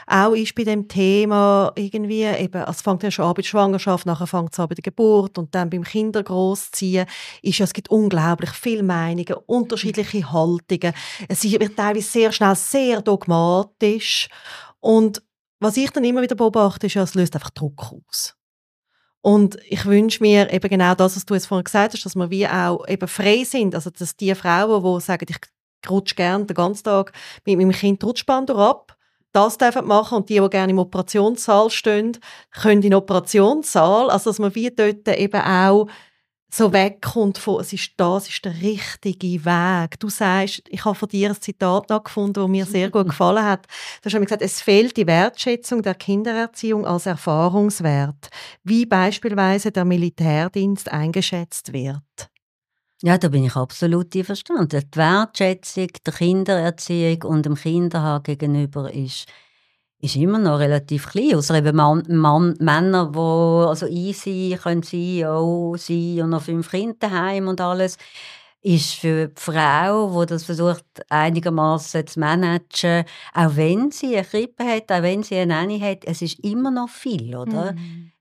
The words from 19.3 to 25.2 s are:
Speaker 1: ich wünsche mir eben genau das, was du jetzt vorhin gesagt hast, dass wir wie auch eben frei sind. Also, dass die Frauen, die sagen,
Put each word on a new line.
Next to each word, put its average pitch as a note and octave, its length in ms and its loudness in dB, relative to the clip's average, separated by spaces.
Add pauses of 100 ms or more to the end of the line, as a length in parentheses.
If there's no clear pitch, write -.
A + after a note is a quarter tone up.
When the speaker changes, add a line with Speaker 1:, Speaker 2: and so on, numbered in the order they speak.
Speaker 1:
ich - 160 -6
wünsche G#3 380 2
mir G#3 280 6
eben F#3 200 -2
genau F#3 240 4
das, F#3 200 4
was F#3+ 120 -8
du G#3 80 -2
jetzt F#3 100 -2
vorhin F3+ 200 -2
gesagt G#3+ 280 0
hast, - 140 -12
dass F#3+ 100 -12
wir F3 140 -2
wie F#3+ 180 -2
auch F3 400 -2
eben F#3 180 -4
frei G#3 380 2
sind. A#3 300 0
Also, D#3+ 160 -6
dass - 260 -10
die F#3+ 180 -2
Frauen, F#3 480 2
die F3+ 220 0
sagen, F3 240 -4